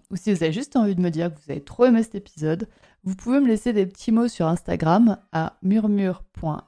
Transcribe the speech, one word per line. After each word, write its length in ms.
ou 60
si 180
vous 100
avez 100
juste 220
envie 200
de 60
me 80
dire 240
que 60
vous 120
avez 120
trop 220
aimé 180
cet 120
épisode, 520
vous 120
pouvez 240
me 80
laisser 260
des 140
petits 240
mots 160
sur 180
Instagram 720
à 320
murmure 580
point 360